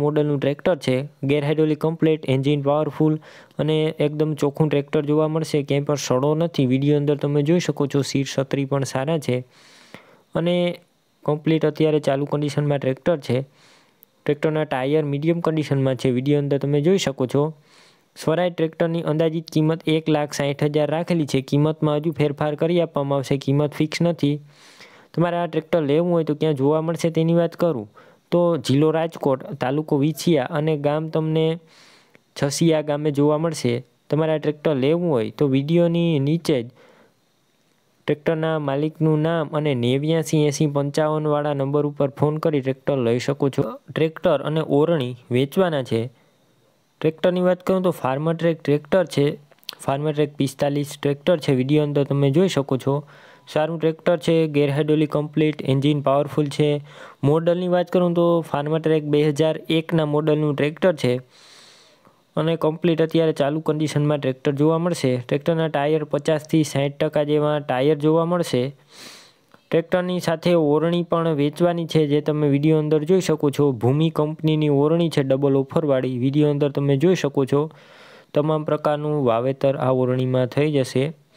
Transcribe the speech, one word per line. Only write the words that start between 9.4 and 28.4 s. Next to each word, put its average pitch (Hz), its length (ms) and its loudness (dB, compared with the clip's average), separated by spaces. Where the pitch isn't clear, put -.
અને 175 160 0
કમ્પ્લીટ 151 420 0
અત્યારે 156 380 0
ચાલુ 139 240 -2
કન્ડિશનમાં 147 480 -2
ટ્રેક્ટર 139 380 -2
છે. 123 100 0
ટ્રેક્ટરના 151 480 0
ટાયર 143 400 0
મીડિયમ 160 320 0
કન્ડિશનમાં 139 560 0
છે. 139 160 0
વીડિયો 143 280 2
અંદર 139 200 0
તમે 143 240 0
જોઈ 190 180 2
શકો 135 260 -2
છો. 143 140 2
સ્વરાજ 170 400 0
ટ્રેક્ટરની 165 560 -2
અંદાજિત 160 420 0
કિંમત 160 420 0
એક 160 80 -4
લાખ 147 240 -4
સાઠ 143 340 -2
હજાર 147 220 0
રાખેલી 170 360 -2
છે. 135 80 0
કિંમતમાં 151 520 0
હજુ 160 160 -4
ફેરફાર 147 340 -2
કરી 170 240 2
આપવામાં 143 340 -2
આવશે. 139 240 -2
કિંમત 143 360 0
ફિક્સ 156 280 0
નથી. 147 280 0
તમારે 170 240 0
આ 175 100 -2
ટ્રેક્ટર 160 400 -2
લેવું 170 280 2
હોય 160 120 0
તો 151 120 -2
ક્યાં 156 180 0
જોવા 143 260 2
મળશે 165 320 -2
તેની 165 220 2
વાત 165 240 0
કરું 127 260 -2
તો 175 60 2